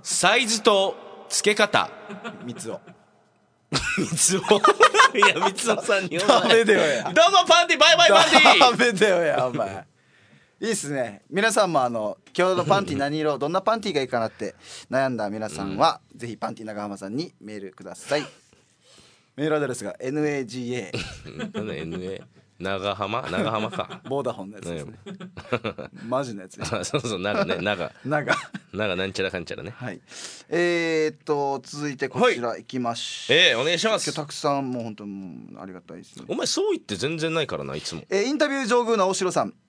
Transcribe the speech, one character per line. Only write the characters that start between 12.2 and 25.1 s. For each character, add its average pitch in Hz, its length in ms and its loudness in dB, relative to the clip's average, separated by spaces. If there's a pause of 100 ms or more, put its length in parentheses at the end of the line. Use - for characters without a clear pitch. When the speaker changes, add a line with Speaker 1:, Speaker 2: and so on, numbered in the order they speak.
Speaker 2:
今 180 140 4
日 180 80 2
の 175 60 0
パ 190 160 4
ン 196 60 -6
テ 175 60 -6
ィ - 20 -2
ー 135 40 -2
何 143 200 -2
色、 151 200 0
ど 143 100 -2
ん 160 40 -2
な 190 80 2
パ 220 140 2
ン 226 60 -2
テ 208 80 -4
ィ 175 40 -2
ー 147 40 -2
が 135 60 2
い - 20 0
い 123 40 -6
か 120 120 -2
な 110 80 -2
っ - 20 -4
て - 240 -10 (340)
悩 135 200 0
ん 123 80 -4
だ 104 140 -4
皆 107 200 -6
さ 98 140 -8
ん 98 120 -6
は、 143 240 2 (120)
Speaker 1:
う - 40 -20
ん。 - 20 -20
Speaker 2:
ぜ 120 100 -10
ひ 107 80 -10
パ 113 140 -6
ン 107 40 -12
テ 104 60 -18
ィ 110 40 -12
ー - 20 -10
長 104 160 -8
浜 101 140 -8
さ 98 120 -12
ん 110 80 -8
に 170 240 -8
メ 104 160 -14
ー 98 40 -10
ル 95 120 -14
く - 100 -20
だ 90 140 -14
さ - 220 -2
い。 143 80 -4 (1120)
メ 147 100 -4
ー 156 40 0
ル 151 60 2
ア 151 40 0
ド 143 60 -2
レ 123 80 -4
ス - 80 -10
が、 98 160 -10
エ 131 140 -6
ヌ 151 140 0
エ 143 140 -2
ー 127 60 -6
ジ 123 140 -10
ー 123 140 -6
エ 101 200 -6
ー。 - 440 -10 (140)
Speaker 1:
<laughs> - 60 -8
な - 40 -6
ん - 40 -6
だ、 90 80 -8
エ - 100 -8
ヌ 82 120 -8
エ 92 260 -10
ー。 - 20 -20 (360)
長 95 340 -4
浜？ 104 280 -4
長 160 280 -2
浜 107 200 -2
か。 - 340 -8
Speaker 2:
ボ 135 160 -4
ー - 20 -8
ダ 120 120 -4
フ 107 80 -12
ォ - 20 -10
ン 98 60 -14
の 104 80 -18
や - 40 -16
つ 85 60 -10
で 85 120 -6
す 71 40 -12
ね。 69 80 -14
Speaker 1:
ね。 - 60 -20 (1080)